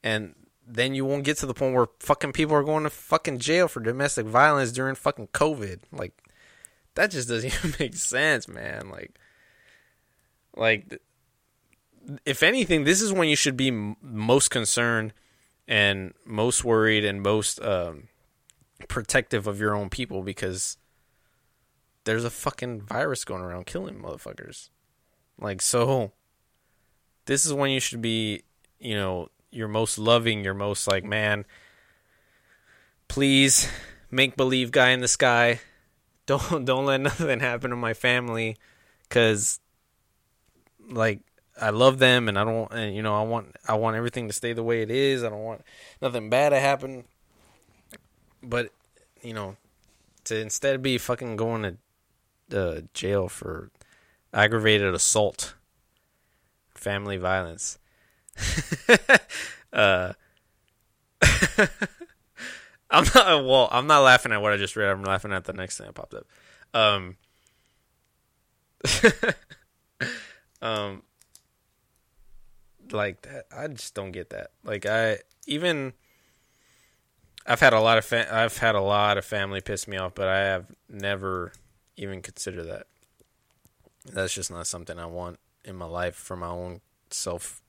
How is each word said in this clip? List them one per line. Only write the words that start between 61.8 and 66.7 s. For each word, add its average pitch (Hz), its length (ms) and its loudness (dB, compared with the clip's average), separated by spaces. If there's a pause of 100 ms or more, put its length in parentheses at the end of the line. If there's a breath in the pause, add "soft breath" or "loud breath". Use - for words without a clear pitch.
I'm 160 140 6 (100)
not, 180 300 8
well, 127 260 6
I'm 127 160 2
not 151 140 8
laughing 127 320 8
at 104 80 2
what 104 120 4
I 104 40 4
just 101 180 -4
read. 104 140 0
I'm 98 140 0
laughing 98 300 -2
at 92 120 -4
the 92 80 -8
next 92 240 -10
thing 101 100 -16
that - 60 -18
popped - 220 -16
up. - 120 -16 (460 soft breath)